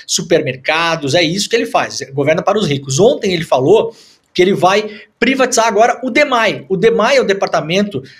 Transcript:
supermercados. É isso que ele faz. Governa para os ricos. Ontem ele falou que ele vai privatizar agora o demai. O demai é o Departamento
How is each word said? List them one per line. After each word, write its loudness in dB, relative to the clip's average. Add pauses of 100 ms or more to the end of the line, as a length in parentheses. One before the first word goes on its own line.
supermercados. -2
É 2
isso -2
que -2
ele -2
faz. -2 (120)
Governa 0
para 0
os 0
ricos. -4
Ontem 2
ele -4
falou 2 (360)
que 2
ele 4
vai 0 (160)
privatizar 0
agora 2
o -4
demai. 0
O -2
demai 2
é 4
o 0
Departamento -2 (180)